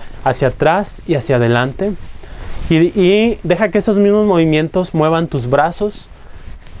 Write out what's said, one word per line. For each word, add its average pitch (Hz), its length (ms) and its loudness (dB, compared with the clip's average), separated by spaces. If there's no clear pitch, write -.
hacia 131 240 2
atrás 175 580 0
y 160 80 0
hacia 135 220 0
adelante. 123 560 0
Y, 160 80 4
y 208 440 4
deja 175 260 0
que 208 100 0
esos 202 200 2
mismos 208 280 4
movimientos 165 680 2
muevan 165 340 2
tus 120 200 -2
brazos 165 600 0